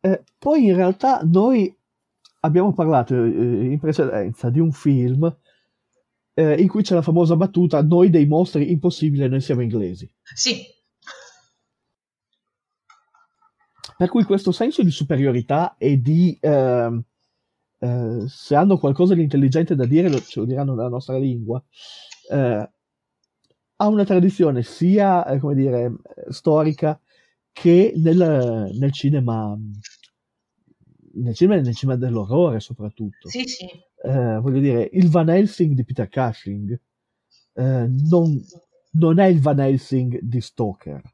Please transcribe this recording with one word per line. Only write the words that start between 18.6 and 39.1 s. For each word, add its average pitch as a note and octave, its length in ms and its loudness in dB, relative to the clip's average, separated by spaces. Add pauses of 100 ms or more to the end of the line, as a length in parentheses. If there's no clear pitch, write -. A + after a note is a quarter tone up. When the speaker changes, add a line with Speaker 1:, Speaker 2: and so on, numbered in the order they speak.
Speaker 1:
qualcosa F3 360 2
di E3+ 80 0
intelligente D3 520 0
da C3 120 -2
dire, D#3+ 220 2
lo, C3+ 120 0
ce - 200 -12
lo G#2+ 60 -4
diranno C3+ 280 -4
nella A#2+ 140 -6
nostra C3 300 -8
lingua, B2 440 -6 (680)
eh, A#2+ 400 -2 (1120)
ha G#3 80 2
una G#3 160 2
tradizione F3+ 580 2
sia, F#3 640 2
eh, C3+ 120 -2
come C#3+ 160 -4
dire, C3 300 0 (420)
eh, - 60 -12
storica D#3 680 0 (520)
che F3 440 4
nel, D3 840 2
nel C#3 140 0
cinema, A#2 640 -2 (1600)
nel A#2+ 200 -6
cinema F#3+ 260 2
e - 20 0
nel A#2+ 120 -2
cinema C3 240 -4
dell'orrore A#2+ 600 -2
soprattutto. G#2 760 -14
Speaker 2:
Sì, B3+ 120 -8
sì. F#3 220 -14 (340)
Speaker 1:
Eh, B2 380 -2
voglio C3 200 -2
dire, B2+ 320 0
il F3+ 180 4
Van D#3+ 180 2
Helsing F3 460 0
di B2+ 100 -2
Peter B2+ 240 -8
Cushing, A2 720 -6 (760)
eh, B2+ 340 -2
non, D3+ 560 0 (480)
non D#3+ 260 2